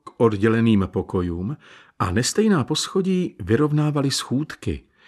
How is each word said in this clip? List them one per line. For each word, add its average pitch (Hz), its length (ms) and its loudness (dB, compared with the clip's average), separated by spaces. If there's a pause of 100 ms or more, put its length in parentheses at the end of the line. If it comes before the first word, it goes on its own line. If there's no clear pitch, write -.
k - 160 -10
odděleným 110 720 2
pokojům 90 640 -4 (440)
a 95 100 0
nestejná 139 540 2
poschodí 180 760 -2
vyrovnávaly 147 720 2
schůdky. 123 720 -4 (260)